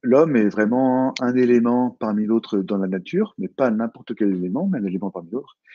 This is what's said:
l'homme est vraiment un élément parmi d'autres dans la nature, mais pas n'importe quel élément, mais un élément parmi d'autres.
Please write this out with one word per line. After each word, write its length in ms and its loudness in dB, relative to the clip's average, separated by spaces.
l'homme 340 4
est 120 4
vraiment 720 0
un 140 -2
élément 560 2
parmi 360 -2
d'autres 320 0
dans 200 -2
la 80 -2
nature, 500 -4
mais 120 -6
pas 240 0
n'importe 420 -6
quel 180 0
élément, 360 -4
mais 100 -2
un 60 -4
élément 260 -6
parmi 200 -12
d'autres. 280 -12